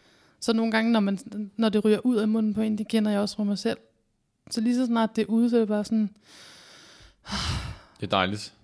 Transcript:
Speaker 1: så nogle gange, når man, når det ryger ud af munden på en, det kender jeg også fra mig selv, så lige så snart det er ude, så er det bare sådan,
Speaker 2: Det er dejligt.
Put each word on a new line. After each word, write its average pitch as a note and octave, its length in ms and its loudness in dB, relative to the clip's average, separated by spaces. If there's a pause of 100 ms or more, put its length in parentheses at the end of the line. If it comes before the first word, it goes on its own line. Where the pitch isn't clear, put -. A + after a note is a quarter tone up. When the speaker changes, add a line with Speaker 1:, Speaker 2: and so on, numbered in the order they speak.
(400)
Speaker 1:
så - 140 -2
nogle A3+ 180 0
gange, A3+ 200 2
når A3+ 80 4
man, G3 200 0 (380)
når A3+ 120 2
det G#3 160 0
ryger G#3+ 200 6
ud B3 100 4
af G#3+ 120 2
munden G#3+ 260 0
på G#3 80 -2
en, A3 160 0
det G#3 100 -6
kender G#3+ 240 2
jeg G3+ 80 2
også G#3 160 -2
fra G#3+ 80 -4
mig G3+ 140 0
selv, - 200 -4 (720)
så A#3 100 -4
lige A#3+ 140 0
så B3+ 100 0
snart A3+ 300 0
det A3+ 60 0
er G#3+ 80 0
ude, A3+ 200 2
så A#3 60 0
er A#3+ 40 4
det A3 80 2
bare G#3 180 -2
sådan, G#3+ 240 0 (1900)
Speaker 2:
Det - 60 -6
er - 20 -10
dejligt. G2 460 0 (100)